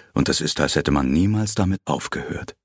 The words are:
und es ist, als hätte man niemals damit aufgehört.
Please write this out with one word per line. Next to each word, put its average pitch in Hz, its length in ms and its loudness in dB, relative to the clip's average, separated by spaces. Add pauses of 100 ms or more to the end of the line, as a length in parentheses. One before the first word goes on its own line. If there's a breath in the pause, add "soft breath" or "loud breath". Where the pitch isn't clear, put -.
(140 loud breath)
und - 160 2
es - 120 0
ist, - 180 -2
als 69 160 2
hätte 73 160 2
man 69 200 2
niemals 107 440 2
damit 95 300 2
aufgehört. - 800 -6